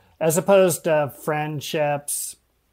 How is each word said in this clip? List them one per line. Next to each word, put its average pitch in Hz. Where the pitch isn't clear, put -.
as 160
opposed 190
to 151
friendships, 151